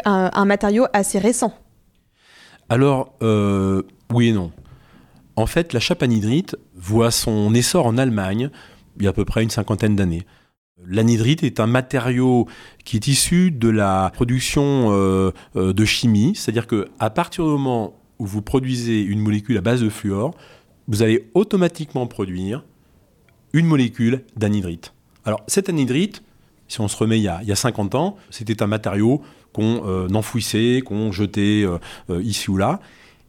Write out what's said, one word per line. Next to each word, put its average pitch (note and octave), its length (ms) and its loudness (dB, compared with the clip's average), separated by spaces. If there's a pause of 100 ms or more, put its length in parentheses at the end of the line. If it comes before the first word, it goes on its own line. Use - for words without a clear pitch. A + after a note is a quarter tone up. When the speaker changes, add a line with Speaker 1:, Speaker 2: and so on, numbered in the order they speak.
Speaker 1:
un, F#3+ 300 2
un G3+ 100 2
matériau G3+ 480 2
assez G3+ 280 0
récent. A3 360 0 (1120)
Speaker 2:
Alors, C3 540 2
euh, G2+ 600 2 (300)
oui A#2 160 4
et A2+ 40 2
non. F2+ 180 -2 (880)
En A2 100 0
fait, E3+ 260 -2
la A#2+ 80 0
chape E3+ 240 -2
anhydrite A#2 500 0 (220)
voit A2 340 2
son G#2+ 440 0
essor B2 320 2
en A#2 120 2
Allemagne A2+ 520 -2 (480)
il - 40 -4
y G2+ 60 2
a - 20 4
à - 20 -6
peu G2+ 120 -2
près - 180 0
une A2+ 80 0
cinquantaine G#2+ 460 0
d'années. F2+ 260 0 (640)
L'anhydrite A2+ 560 2
est B2+ 160 -2
un A2 80 2
matériau B2 800 0 (380)
qui - 100 -6
est G#2+ 140 -2
issu F3 420 2
de A#2 180 0
la G2 460 2
production, B2+ 800 0
euh, F#2+ 400 2 (240)
euh, F#2+ 160 0
de G#2 120 2
chimie, A2+ 520 2
c'est-à-dire A2+ 320 -4
que G#2 180 -2 (140)
à A2 100 0
partir E3+ 320 -4
du D#3+ 80 0
moment B2+ 480 -2 (220)
où A2 60 -6
vous G#2 160 -4
produisez A#2+ 600 -2
une G2+ 160 -2
molécule G#2+ 400 0
à - 20 0
base A#2 200 0
de A2+ 80 0
fluor, G#2 480 -4 (500)
vous G#2+ 160 0
allez A2+ 320 2
automatiquement E3+ 720 0
produire F#2+ 580 -6 (880)
une E3 140 2
molécule B2 560 0 (140)
d'anhydrite. G#2 580 -4 (300)
Alors, G#2+ 240 -4
cette G3 200 0
anhydrite, D3+ 540 0 (460)
si - 120 -12
on G#2+ 60 0
se - 100 -6
remet A2 220 2
il G#2+ 60 2
y G2+ 40 0
a, F2 140 -4
il A2+ 60 -6
y G2+ 40 0
a G2+ 40 2
cinquante G#2+ 400 -2
ans, F3+ 180 -2 (160)
c'était A2 320 -6
un G#2 60 0
matériau G#2+ 520 0 (320)
qu'on, A2 320 0
euh, F#2 300 -2
enfouissait, A2+ 720 0
qu'on G#2+ 240 -4
jetait, G2+ 540 0
euh, F2 140 -2 (300)
euh, F2+ 140 -4
ici G#2+ 300 -4
ou F#2+ 40 0
là. A#2 220 0 (500)